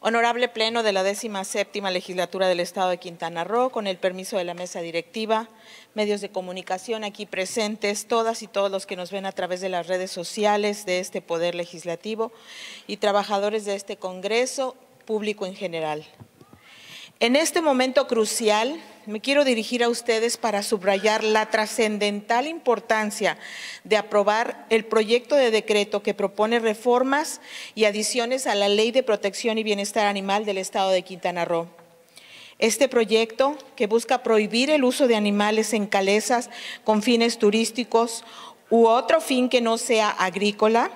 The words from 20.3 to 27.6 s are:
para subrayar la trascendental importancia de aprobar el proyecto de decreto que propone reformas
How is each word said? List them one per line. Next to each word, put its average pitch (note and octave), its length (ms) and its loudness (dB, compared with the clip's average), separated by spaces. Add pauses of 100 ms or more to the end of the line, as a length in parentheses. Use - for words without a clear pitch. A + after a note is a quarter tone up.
para G3+ 280 -2
subrayar G3+ 600 2
la G#3+ 260 2
trascendental G#3+ 1000 0
importancia A3 880 0 (460)
de F#3+ 120 2
aprobar G#3 760 2
el A3 140 4
proyecto A3+ 520 2
de B3+ 160 6
decreto G#3 520 2
que G#3 100 0
propone G#3+ 460 0
reformas B3 800 0 (360)